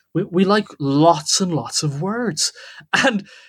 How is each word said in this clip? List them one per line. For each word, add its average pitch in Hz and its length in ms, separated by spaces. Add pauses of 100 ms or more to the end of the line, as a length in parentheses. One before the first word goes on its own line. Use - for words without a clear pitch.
(140)
we, 175 100
we 190 220
like 208 220 (120)
lots 151 600
and 180 120
lots 123 300
of 143 180
words. 208 520 (400)
And - 340 (220)